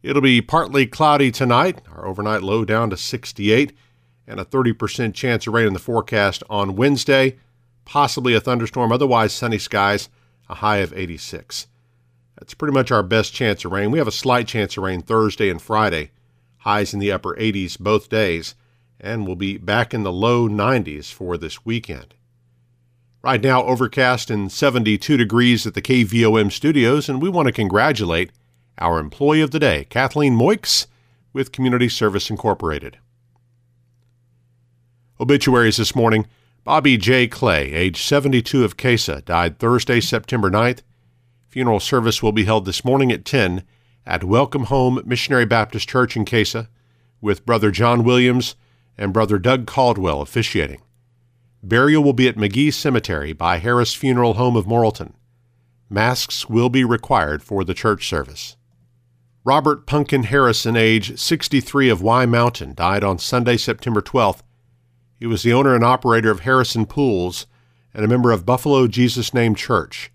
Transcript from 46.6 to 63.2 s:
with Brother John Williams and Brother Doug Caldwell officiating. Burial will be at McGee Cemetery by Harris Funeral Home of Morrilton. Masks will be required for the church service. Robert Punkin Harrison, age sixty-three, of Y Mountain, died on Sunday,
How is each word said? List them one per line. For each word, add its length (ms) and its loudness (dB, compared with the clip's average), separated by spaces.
with 260 -2
Brother 240 2
John 340 2
Williams 520 2
and 160 -6
Brother 240 2
Doug 300 0
Caldwell 540 0
officiating. 600 -4
Burial 400 4
will 100 4
be 140 4
at 100 0
McGee 360 0
Cemetery 600 -2
by 260 0
Harris 340 0
Funeral 400 2
Home 220 0
of 100 0
Morrilton. 480 0
Masks 580 -2
will 200 2
be 140 2
required 600 -2
for 200 -4
the 120 -4
church 340 -2
service. 480 -8
Robert 420 0
Punkin 380 0
Harrison, 520 2
age 440 2
sixty-three, 680 0
of 120 2
Y 240 2
Mountain, 480 0
died 300 0
on 160 0
Sunday, 380 0